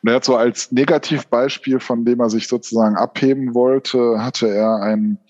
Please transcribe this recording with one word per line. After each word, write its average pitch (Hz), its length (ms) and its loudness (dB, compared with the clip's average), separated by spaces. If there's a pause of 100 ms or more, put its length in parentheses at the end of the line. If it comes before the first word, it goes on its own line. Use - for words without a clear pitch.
Und 113 60 0
er 120 80 2
hat 127 80 0
so 131 100 2
als 117 380 0
Negativbeispiel, 135 1040 0
von 117 260 -4
dem 120 140 2
er 117 100 0
sich 110 200 -2
sozusagen 110 480 0
abheben 131 580 0
wollte, 123 680 2
hatte 120 280 -2
er 107 340 0
einen 107 360 -2 (120)